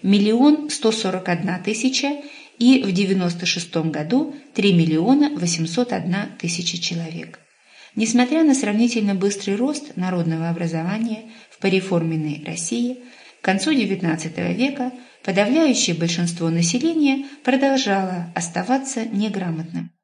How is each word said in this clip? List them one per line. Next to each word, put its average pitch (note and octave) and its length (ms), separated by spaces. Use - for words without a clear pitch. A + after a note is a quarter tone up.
миллион A3+ 680
сто A3 220
сорок F#3 360
одна F3+ 300
тысяча C4 600
и B3+ 260
в G3 80
девяносто F#3 540
шестом E3 440
году E3 440
три G3+ 180
миллиона F3 580
восемьсот E3+ 640
одна F3+ 380
тысяча F3 380
человек. E3 640
Несмотря B3 480
на C#4 100
сравнительно G#3+ 600
быстрый G3 400
рост C4+ 400
народного E3+ 540
образования F3 840
в - 80
пореформенной E3 880
России, A#3+ 520
к - 40
концу G3 300
девятнадцатого F3+ 760
века B3+ 400
подавляющее G#3+ 720
большинство E3+ 520
населения C4+ 760
продолжало G3+ 960
оставаться A3 680
неграмотным. F3+ 840